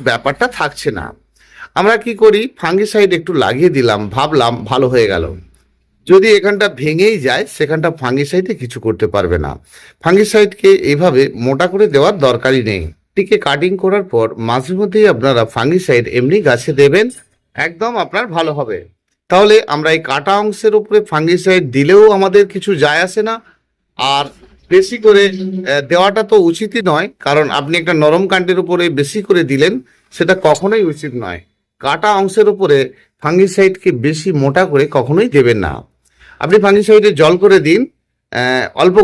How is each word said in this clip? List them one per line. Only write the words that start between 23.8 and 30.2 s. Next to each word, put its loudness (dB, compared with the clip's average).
আর 0
বেশি 2
করে, 4
আহ, -6
দেওয়াটা 0
তো 0
উচিতই -4
নয়, -2
কারণ 0
আপনি -4
একটা -2
নরম 2
কাণ্ডের -2
উপরে -2
বেশি -4
করে 0
দিলেন, 0
সেটা 0